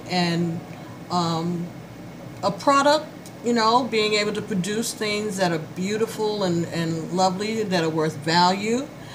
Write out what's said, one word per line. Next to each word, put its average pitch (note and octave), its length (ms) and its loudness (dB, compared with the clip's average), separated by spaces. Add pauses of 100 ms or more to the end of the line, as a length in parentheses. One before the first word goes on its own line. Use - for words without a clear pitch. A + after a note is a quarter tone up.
and, E3+ 520 0 (500)
um, E3+ 560 0 (760)
a G3 100 2
product, C#4+ 540 4 (380)
you A#3+ 80 2
know, A#3 300 4
being G#3+ 320 2
able G#3 200 2
to G#3 80 -4
produce G#3 520 -2
things G#3 420 -2
that F#3 160 2
are D#3+ 60 0 (160)
beautiful G#3 720 -2
and, E3+ 220 2
and E3 460 -2
lovely, F#3+ 520 2
that F3+ 180 0
are D#3+ 80 0
worth D#3 240 0
value, G3 720 2 (280)